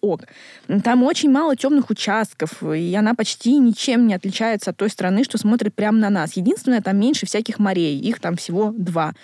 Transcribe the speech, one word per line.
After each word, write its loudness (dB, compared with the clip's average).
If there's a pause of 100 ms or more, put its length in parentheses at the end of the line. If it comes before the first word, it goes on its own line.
ок. -2 (600)
Там 4
очень 2
мало 2
темных 2
участков, -4
и -4
она 2
почти 0
ничем 4
не 2
отличается -4
от -10
той -2
страны, 0
что -4
смотрит 0
прямо 2
на 2
нас. -2
Единственное, 0
там 0
меньше 0
всяких -4
морей, 0
их -2
там -4
всего -2
два. -2 (120)